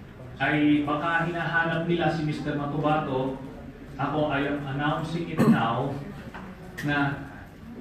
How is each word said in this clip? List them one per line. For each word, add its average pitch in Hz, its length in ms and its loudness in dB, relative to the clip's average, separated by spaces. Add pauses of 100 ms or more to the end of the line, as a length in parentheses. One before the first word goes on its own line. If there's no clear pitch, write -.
(420)
ay 147 400 6
baka 156 440 2
hinahanap 170 600 0
nila 165 240 4
si 156 160 0
Mister 147 320 -2
Matubato. 143 800 0 (560)
Ako, 151 360 0
I 139 160 2
am 143 160 -2 (120)
announcing 156 560 -2
it 156 160 -2
now - 480 4 (880)
na 143 480 0 (500)